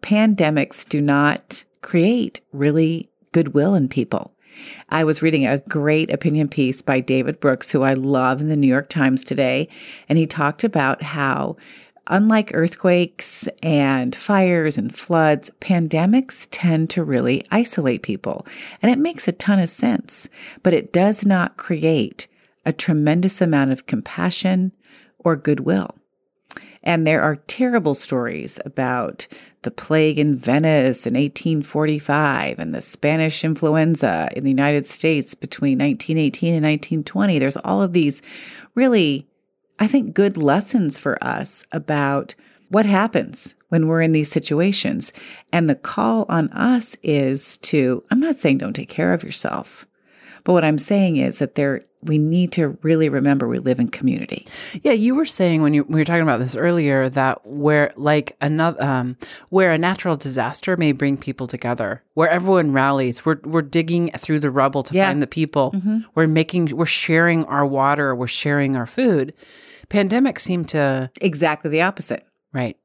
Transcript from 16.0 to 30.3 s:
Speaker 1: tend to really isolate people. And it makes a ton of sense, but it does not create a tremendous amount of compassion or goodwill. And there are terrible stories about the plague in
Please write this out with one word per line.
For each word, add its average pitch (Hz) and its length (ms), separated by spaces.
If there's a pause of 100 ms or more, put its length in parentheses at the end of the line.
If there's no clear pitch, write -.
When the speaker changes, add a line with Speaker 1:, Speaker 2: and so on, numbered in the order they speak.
Speaker 1:
tend 160 400
to 175 140
really 127 460
isolate 160 520
people. - 440 (360)
And 226 80
it 262 80
makes 320 280
a 185 60
ton 202 260
of 170 100
sense, - 600 (340)
but 185 100
it - 200
does 202 340
not 190 300
create 156 720 (360)
a 160 80
tremendous 160 680
amount 143 320
of 131 140
compassion 185 880 (460)
or 165 180
goodwill. 135 580 (880)
And 165 240
there 156 160
are 147 140
terrible 226 580
stories 120 680
about 127 640 (360)
the - 100
plague 156 480
in 147 160